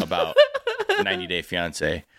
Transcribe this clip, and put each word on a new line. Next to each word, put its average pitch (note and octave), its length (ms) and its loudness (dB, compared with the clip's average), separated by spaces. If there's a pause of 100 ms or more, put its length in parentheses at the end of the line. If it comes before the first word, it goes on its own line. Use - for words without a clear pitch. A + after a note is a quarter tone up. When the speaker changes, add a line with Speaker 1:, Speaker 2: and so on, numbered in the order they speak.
Speaker 1:
about E2 340 0 (340)
Speaker 2:
<laughs> G#4 340 -2
Speaker 1:
ninety F3+ 240 -2
Day F2 140 -2
Fiancé. E2+ 640 -2 (160)